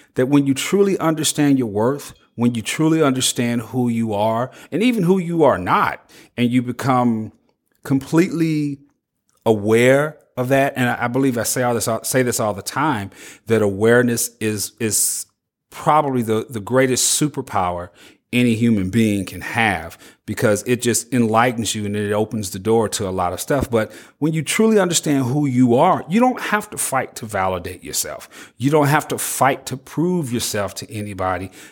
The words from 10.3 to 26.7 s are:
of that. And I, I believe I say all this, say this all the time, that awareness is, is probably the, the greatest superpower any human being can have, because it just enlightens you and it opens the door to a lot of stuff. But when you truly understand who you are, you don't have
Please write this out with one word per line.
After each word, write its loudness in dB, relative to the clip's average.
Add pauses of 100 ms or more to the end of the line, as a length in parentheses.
of -4
that. 2
And 0
I, -4
I -2
believe 0
I -4
say -2
all 0
this, -2 (140)
say 0
this -2
all 0
the -8
time, -4 (340)
that 2
awareness 2 (100)
is, -4
is -2 (440)
probably 2
the, -2
the -8
greatest 2
superpower -2 (420)
any 2
human 2
being 2
can -12
have, -2 (300)
because 0
it -2
just -2
enlightens 0
you -4
and -4
it -2
opens -2
the -10
door 2
to -6
a -4
lot -2
of -8
stuff. -2
But 0 (260)
when 0
you -2
truly 4
understand 0
who 0
you 4
are, 4
you 0
don't 2
have -4